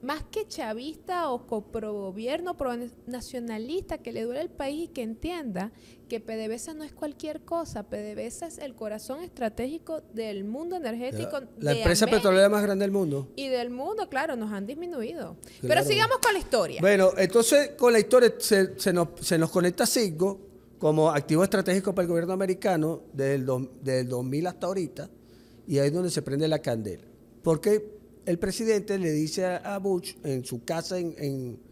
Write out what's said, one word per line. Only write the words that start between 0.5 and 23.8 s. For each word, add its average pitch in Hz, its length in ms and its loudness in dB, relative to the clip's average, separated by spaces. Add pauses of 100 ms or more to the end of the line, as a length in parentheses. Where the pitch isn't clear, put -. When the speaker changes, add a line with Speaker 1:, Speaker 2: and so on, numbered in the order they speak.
Speaker 1:
o 247 160 -6
co-, 214 240 -6
pro 214 220 -6
gobierno, 226 640 -6
pro 254 160 -2 (340)
nacionalista, 240 880 -8
que 240 140 -12
le 233 100 -6
duele 240 200 -6
el 349 100 -6
país 294 340 -6
y - 40 -12
que - 120 -8
entienda 226 720 -6 (360)
que 233 120 -6
P 220 180 -10
D 220 100 -6
V 220 60 -4
S 240 160 -10
A 320 60 -12
no 302 80 -12
es 302 80 -14
cualquier 302 500 -8
cosa, 320 480 -6
P 202 80 -8
D 208 160 -10
V 214 140 -8
S - 180 -12
A 226 40 -10
es 233 100 -16
el 269 160 -12
corazón 220 480 -8
estratégico 285 760 -6 (120)
del 214 300 -6
mundo 302 320 -6
energético 254 640 -6
Speaker 2:
La, 254 80 -16 (100)
la 147 140 0
Speaker 1:
de 143 80 2
Speaker 2:
empresa 190 260 4
Speaker 1:
América 220 160 4
Speaker 2:
petrolera 196 280 8
más 208 120 4
grande 202 220 2
del 196 80 0
mundo. 147 440 0
Speaker 1:
y 269 120 -6
del 247 240 -2
mundo, 339 380 -4
claro, 285 260 -2
nos 214 160 -4
han 202 160 -6
disminuido. 277 720 -8 (240)
Pero 262 120 2
Speaker 2:
Claro. 339 140 4
Speaker 1:
sigamos 440 320 4
con 453 140 4
la 381 60 2
historia. 180 420 0
Speaker 2:
Bueno, 190 360 6
entonces 233 640 6
con 240 140 6
la 220 60 8
historia 233 380 8
se, 190 420 2
se 190 140 2
nos, 175 140 4 (140)
se 170 180 2
nos 160 100 2
conecta 180 380 2
Citgo 196 520 0 (380)
como 156 320 6
activo 156 340 4
estratégico 190 520 2
para 190 80 2
el 170 60 -2
gobierno 170 240 0
americano 185 680 0 (100)
desde 135 240 0
el 131 120 -2
dos-, 131 220 -2 (120)